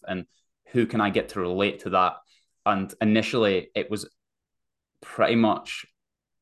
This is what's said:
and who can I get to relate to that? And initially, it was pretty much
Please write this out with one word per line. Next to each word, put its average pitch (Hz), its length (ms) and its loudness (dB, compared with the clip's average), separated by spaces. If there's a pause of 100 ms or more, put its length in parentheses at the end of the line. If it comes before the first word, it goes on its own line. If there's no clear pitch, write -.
and 92 200 -6 (460)
who 120 140 2
can 113 140 -2
I 104 80 2
get 98 220 -2
to 101 100 -8
relate 92 400 -2
to 98 100 -10
that? 90 260 2 (500)
And 98 340 0
initially, 107 760 2
it 101 160 -4
was 104 200 -8 (880)
pretty - 360 0
much - 500 0 (560)